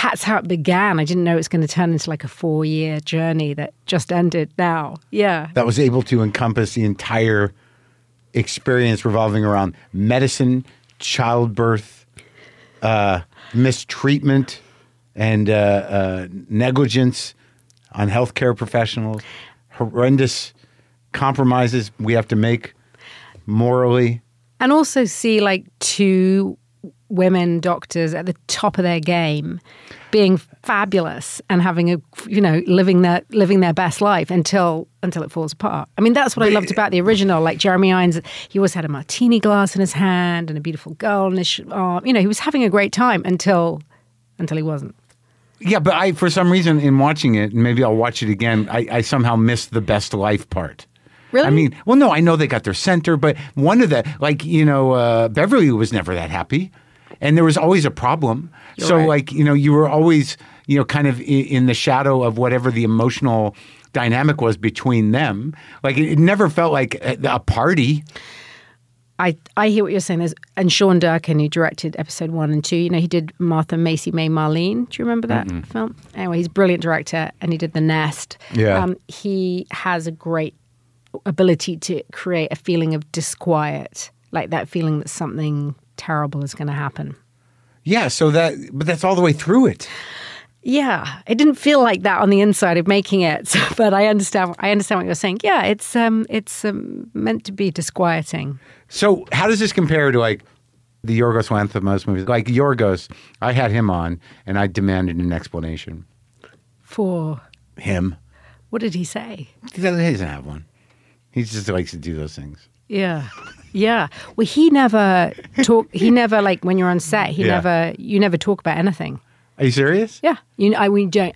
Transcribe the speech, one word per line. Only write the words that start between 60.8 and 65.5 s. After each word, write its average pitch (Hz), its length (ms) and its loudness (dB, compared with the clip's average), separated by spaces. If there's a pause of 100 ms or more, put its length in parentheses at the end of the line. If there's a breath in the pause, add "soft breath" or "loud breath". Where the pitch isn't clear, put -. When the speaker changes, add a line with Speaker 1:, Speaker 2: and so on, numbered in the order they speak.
Speaker 2:
kind 147 220 0
of 123 140 0
i-, - 20 -14
in 139 420 0
the 123 100 2
shadow 135 480 2
of 113 140 0
whatever 123 340 0
the 117 140 0
emotional 113 720 0 (380 loud breath)
dynamic 131 480 0
was 110 160 0
between 110 540 0
them. 131 440 -4 (260 loud breath)